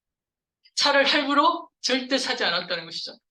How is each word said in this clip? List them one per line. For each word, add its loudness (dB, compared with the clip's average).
차를 2
할부로 2
절대 0
사지 -4
않았다는 -4
것이죠. -12